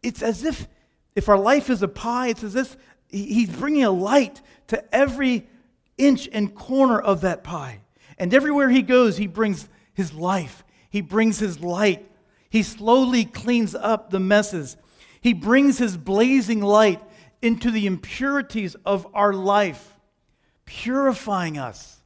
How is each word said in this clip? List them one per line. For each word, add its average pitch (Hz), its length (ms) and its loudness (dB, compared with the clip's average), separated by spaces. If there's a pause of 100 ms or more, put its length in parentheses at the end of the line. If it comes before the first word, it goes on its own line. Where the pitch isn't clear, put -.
It's - 220 -8
as 214 200 -4
if, 302 240 -6 (480)
if 196 140 -4
our 202 80 8
life 262 320 2
is 208 140 0
a 190 40 -2
pie, 240 420 -4
it's 226 140 -6
as 202 120 -8
if 254 200 -4 (300)
he, 202 200 -8
he's 220 260 0
bringing 294 320 0
a 214 80 2
light 202 500 0 (280)
to - 140 -4 (100)
every 254 540 0 (520)
inch 269 340 4
and 208 220 -4
corner 254 440 2
of 185 220 0
that 180 220 -4
pie. 135 380 -12 (360)
And 180 160 -2
everywhere 277 380 4
he 254 100 6
goes, 247 360 4
he 202 100 -4
brings 190 420 -4 (240)
his 165 200 -4
life. 170 520 -6 (240)
He 202 120 -4
brings 214 360 0
his 185 220 -6
light. 175 500 -2 (400)
He 214 140 2
slowly 240 600 2
cleans 233 520 -2
up 214 340 -2
the 190 100 -2
messes. 190 580 0 (440)
He 240 120 2
brings 254 440 4
his 220 180 -2
blazing 214 640 0
light 208 420 4 (360)
into 233 300 0
the 220 160 -2
impurities 226 880 -4 (100)
of 196 300 -2
our 208 180 0
life, 196 680 -2 (680)
purifying 214 920 -2
us - 460 -12